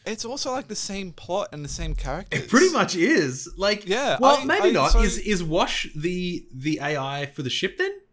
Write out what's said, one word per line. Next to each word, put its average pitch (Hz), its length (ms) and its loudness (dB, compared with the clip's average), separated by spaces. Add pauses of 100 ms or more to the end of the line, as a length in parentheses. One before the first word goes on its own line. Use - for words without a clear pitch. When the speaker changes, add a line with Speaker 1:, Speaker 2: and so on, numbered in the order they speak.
Speaker 1:
It's 220 200 -6
also, 269 260 -6
like, 254 160 -6
the 208 80 -10
same 196 380 -8
plot 185 400 -4
and 151 100 -10
the 143 60 -8
same - 260 -4
characters. - 460 -4
Speaker 2:
It - 80 -10
pretty 330 240 6
much 214 240 0
is. 165 580 2
Like, 202 320 -2
Speaker 1:
Yeah, 214 320 0
Speaker 2:
well, 269 220 6
Speaker 1:
I, - 20 -6
Speaker 2:
maybe 349 240 4
Speaker 1:
I, 320 40 4
Speaker 2:
not. 165 200 4
Speaker 1:
so 226 80 8
Speaker 2:
Is, 208 180 4
is 190 240 0
Wash 170 540 0
the, 180 580 -4
the 143 280 -2
A 147 160 -2
I 139 300 -6
for 139 140 -10
the 131 80 -4
ship - 280 -2
then? 392 160 0 (200)